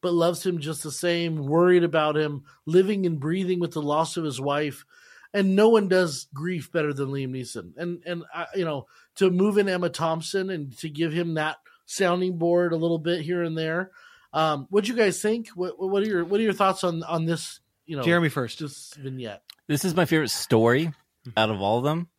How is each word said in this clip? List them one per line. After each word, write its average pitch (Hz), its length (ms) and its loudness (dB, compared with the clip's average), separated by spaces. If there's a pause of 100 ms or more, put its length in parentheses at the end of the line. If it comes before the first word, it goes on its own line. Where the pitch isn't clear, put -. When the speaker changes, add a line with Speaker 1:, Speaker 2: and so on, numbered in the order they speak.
Speaker 1:
but 180 140 -2
loves 170 320 2
him 175 140 -2
just 147 220 -8
the 156 80 -8
same, 170 460 -2 (100)
worried 170 380 6
about 151 320 2
him, 147 280 -2 (220)
living 190 380 4
and 165 160 0
breathing 180 400 -2
with 160 120 -4
the 156 100 -4
loss 151 340 0
of 165 80 -4
his 131 160 -6
wife. 143 440 -2 (500)
And 196 200 2
no 214 140 6
one 214 200 4
does 175 440 0
grief 156 400 -8
better 151 200 0
than 139 180 -4
Liam 135 200 -6
Neeson. 117 460 -10
And, 170 300 -8
and 170 180 -8 (100)
I, 165 120 -6 (100)
you 185 80 0
know, 151 220 -4 (300)
to 190 140 4
move 196 280 2
in 202 100 2
Emma 180 220 0
Thompson 165 600 -4
and 147 280 -8
to 160 100 -10
give 151 240 -2
him 170 220 -2
that 156 220 -2 (300)
sounding 180 520 0
board 170 340 2
a 165 40 0
little 165 220 0
bit 170 220 -2
here 175 220 -2
and 160 160 -4
there. 160 320 -4 (420)
Um, 151 380 0
what'd 202 180 2
you 247 80 -4
guys 202 240 2
think? 220 280 -2
What, 180 300 -8
what 190 240 0
are 220 40 0
your, 185 180 0
what 202 160 0
are 226 40 2
your 214 80 2
thoughts 190 300 2
on, 170 200 -2
on 160 240 -2
this, - 340 -4 (240)
you 160 120 -10
know, 135 60 -4
Speaker 2:
Jeremy 170 280 4
first. 127 300 -6
Speaker 1:
this - 380 -14
vignette? 131 440 -12 (260)
Speaker 3:
This 147 160 0
is 180 100 0
my 175 120 4
favorite 156 240 2
story 123 640 4 (340)
Speaker 2:
Mm-hmm. 117 120 -4
Speaker 3:
out 110 120 4
of 101 100 -2
all 101 160 2
of 123 80 -2
them. 165 240 -2 (100)